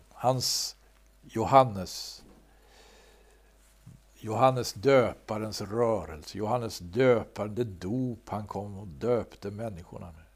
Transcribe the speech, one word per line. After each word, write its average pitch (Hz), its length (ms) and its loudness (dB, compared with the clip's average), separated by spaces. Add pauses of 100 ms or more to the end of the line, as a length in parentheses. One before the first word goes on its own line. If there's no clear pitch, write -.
Hans - 680 -2 (460)
Johannes, 107 1000 2 (1900)
Johannes 120 580 2
döparens 110 880 2
rörelse, 98 760 -2
Johannes 110 420 -2
döparen, 107 760 2
det 120 80 0
dop 110 680 -6
han 104 180 -6
kom 101 300 -8
och 101 100 -12
döpte 101 640 -2
människorna 101 540 -12
med. 80 180 -18 (120)